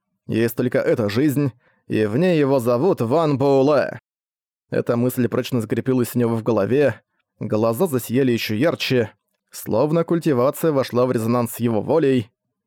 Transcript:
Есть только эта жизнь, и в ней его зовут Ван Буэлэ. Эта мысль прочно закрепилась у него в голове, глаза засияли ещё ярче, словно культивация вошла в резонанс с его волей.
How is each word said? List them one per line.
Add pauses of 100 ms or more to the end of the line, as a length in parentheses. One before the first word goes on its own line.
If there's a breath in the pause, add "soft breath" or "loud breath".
(280)
Есть
только
эта
жизнь, (360)
и
в
ней
его
зовут
Ван
Буэлэ. (720)
Эта
мысль
прочно
закрепилась
у
него
в
голове, (380)
глаза
засияли
ещё
ярче, (380)
словно
культивация
вошла
в
резонанс
с
его
волей. (360)